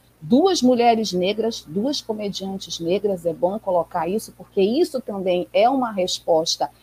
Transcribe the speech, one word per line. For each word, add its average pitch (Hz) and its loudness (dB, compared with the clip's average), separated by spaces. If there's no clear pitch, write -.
Duas 285 4
mulheres 233 4
negras, 208 -2
duas 208 -4
comediantes 196 -8
negras, 180 -2
é 165 0
bom 180 -2
colocar 170 -2
isso, 208 -6
porque - -2
isso 254 0
também 185 -2
é 208 4
uma 254 0
resposta 170 0